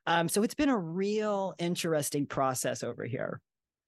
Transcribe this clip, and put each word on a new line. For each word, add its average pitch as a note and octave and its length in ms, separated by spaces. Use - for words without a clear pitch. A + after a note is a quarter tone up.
Um, E3+ 220
so G3+ 160
it's - 100
been D4 160
a B3 80
real G3 800
interesting E3 680
process C3 580
over A#2 220
here. - 340